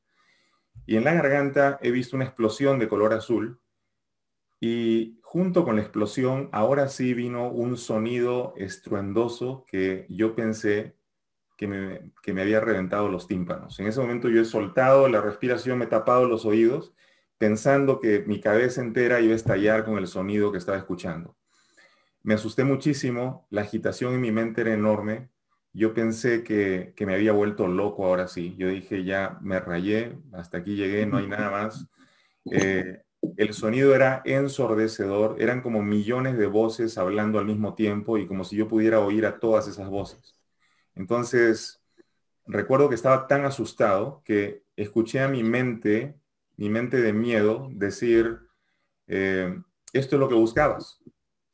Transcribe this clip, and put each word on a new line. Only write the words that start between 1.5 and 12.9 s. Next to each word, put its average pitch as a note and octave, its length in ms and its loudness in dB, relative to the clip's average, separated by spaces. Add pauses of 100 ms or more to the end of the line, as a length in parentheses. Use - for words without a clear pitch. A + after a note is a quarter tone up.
he B2 100 0
visto B2 240 -2
una C3 100 -2
explosión C3 540 0
de A2 80 0
color G#2+ 260 2
azul A2 460 -2 (1000)
y A2+ 600 -2
junto F3+ 420 0
con A#2 120 0
la G#2 80 0
explosión B2+ 680 -2
ahora C3 360 2
sí B2+ 260 -2
vino A#2+ 360 -4
un A#2+ 280 -4
sonido B2 800 -2
estruendoso A2 1080 -4
que F#2+ 420 -4
yo A2 260 0
pensé A2 600 -2 (640)
que G#2 100 -8
me, F#2+ 440 -8 (120)
que G2+ 100 -6
me F#2 80 -4
había G#2+ 180 2
reventado G2+ 500 0